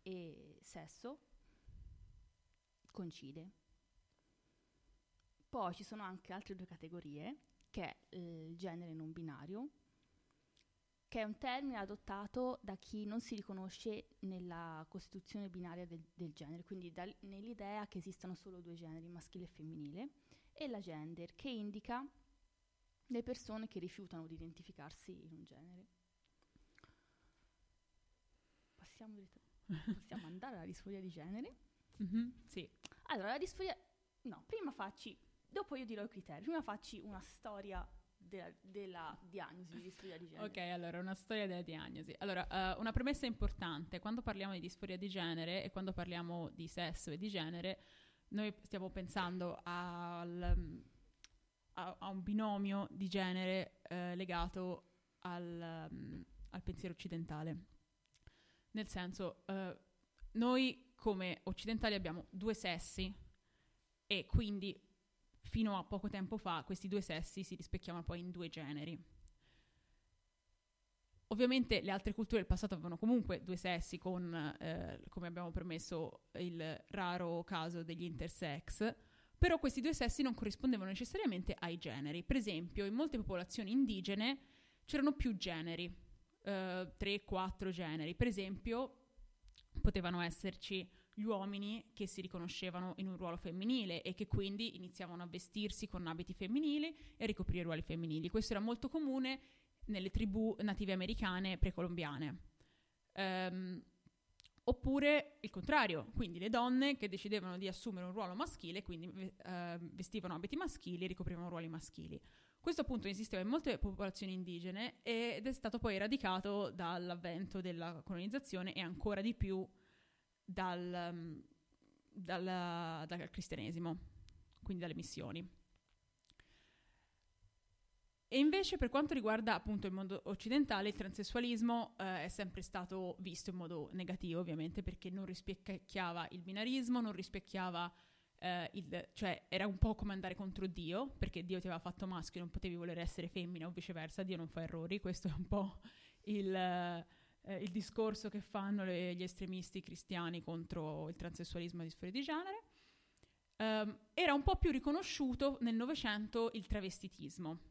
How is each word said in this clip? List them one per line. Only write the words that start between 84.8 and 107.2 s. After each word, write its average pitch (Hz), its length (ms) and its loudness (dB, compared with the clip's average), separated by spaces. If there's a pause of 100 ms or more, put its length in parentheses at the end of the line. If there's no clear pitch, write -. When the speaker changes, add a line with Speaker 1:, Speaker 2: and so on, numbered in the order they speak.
Speaker 2:
c'erano 294 260 6
più 254 240 2
generi, 170 580 -2 (500)
eh, 185 520 0
tre, 202 300 2
quattro 185 460 0
generi. 165 440 0
Per 240 120 6
esempio, 214 640 0 (880)
potevano 180 400 6
esserci 180 680 -2 (240)
gli 208 100 -2
uomini 202 680 0
che 202 140 -2
si 190 140 -4
riconoscevano 180 760 -2
in 190 100 -2
un 185 100 -4
ruolo 175 180 -2
femminile 185 640 2
e 180 120 -2
che 202 140 -2
quindi 202 500 2
iniziavano 180 460 -8
a 175 40 -6
vestirsi 196 600 -2
con 175 200 -4
abiti 175 260 -4
femminili 294 640 2 (220)
e - 80 0
a - 20 4
ricoprire 180 360 2
ruoli 165 180 0
femminili. 165 480 0
Questo 214 240 2
era 202 80 2
molto 233 260 0
comune 269 540 2 (460)
nelle 190 220 2
tribù 220 520 4
native 196 320 2
americane 185 640 2
precolombiane. 170 800 2 (760)
Ehm, 185 680 0 (840)
oppure 277 800 6
il 208 80 -4
contrario, 190 640 4
quindi 170 260 2
le 196 100 0
donne 254 480 6
che 214 120 0
decidevano 190 480 0